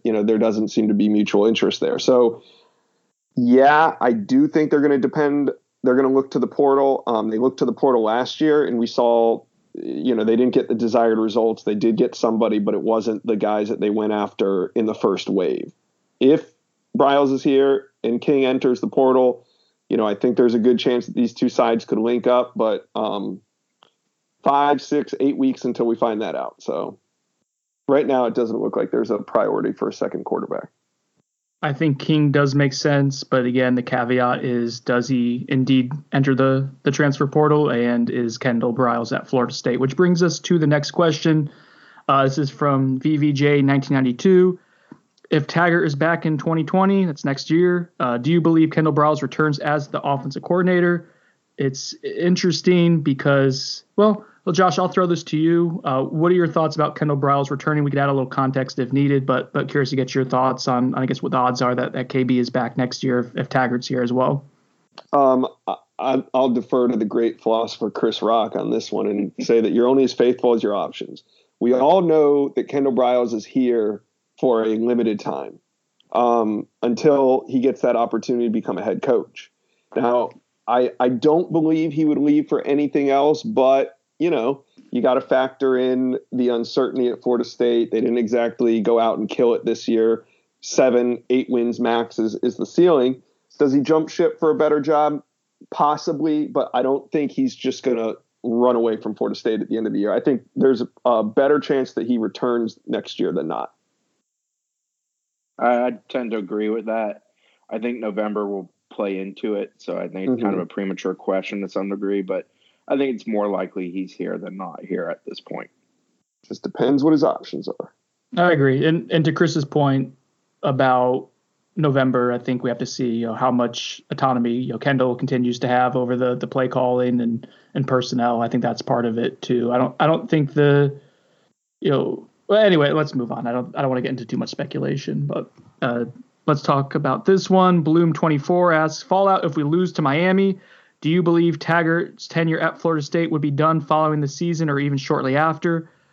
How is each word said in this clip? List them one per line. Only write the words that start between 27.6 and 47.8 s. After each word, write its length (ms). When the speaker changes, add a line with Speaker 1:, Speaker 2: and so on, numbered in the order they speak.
Speaker 1:
right 180
now 200
it 100
doesn't 240
look 160
like 160
there's 220
a 60
priority 540
for 160
a 40
second 320
quarterback. 440
Speaker 2:
I 100
think 280
King 320
does 200
make 200
sense, 500
but 240
again, 300
the 80
caveat 600
is: 360
does 260
he 420
indeed 440
enter 240
the, 340
the 80
transfer 380
portal, 420
and 400
is 260
Kendall 380
Briles 400
at 140
Florida 260
State? 240
Which 160
brings 300
us 160
to 180
the 80
next 240
question. 580
Uh, 160
this 140
is 120
from 480
V 200
V 140
J 300
nineteen 320
ninety-two. 640
"If 160
Taggart 400
is 80
back 320
in 100
twenty 280
twenty, 400
that's 200
next 240
year, 520